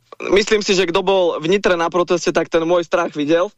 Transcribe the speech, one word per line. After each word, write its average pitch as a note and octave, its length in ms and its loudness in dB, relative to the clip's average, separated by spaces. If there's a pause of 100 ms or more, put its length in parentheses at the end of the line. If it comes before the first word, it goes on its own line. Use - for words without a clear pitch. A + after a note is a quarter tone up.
(320)
myslím G#3 320 2
si, G3 120 0
že F3+ 120 0
kto F3+ 160 -2
bol F#3+ 200 2 (200)
v D#3+ 80 -2
Nitre G3 240 2
na E3+ 160 -2
proteste, F3 400 0
tak D#3+ 160 0
ten E3 160 0
môj E3+ 240 0
strach E3+ 240 -2
videl. D#3+ 460 0